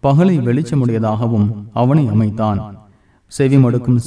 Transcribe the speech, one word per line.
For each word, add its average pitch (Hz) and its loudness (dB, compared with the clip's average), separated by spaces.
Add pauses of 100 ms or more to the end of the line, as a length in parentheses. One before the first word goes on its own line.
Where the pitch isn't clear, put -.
பகலை 156 2
வெளிச்சமுடையதாகவும் 117 -2 (100)
அவனை 131 0
அமைத்தான். 107 -2 (640)
செவிமடுக்கும் 127 2